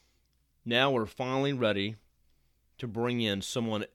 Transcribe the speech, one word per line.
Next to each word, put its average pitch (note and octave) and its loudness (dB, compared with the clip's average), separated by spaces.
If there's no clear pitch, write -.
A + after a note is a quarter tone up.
now B2 4
we're A#2 2
finally C3+ -2
ready G#2+ 0
to B2+ -8
bring A#2+ 0
in G2+ 0
someone A2+ -2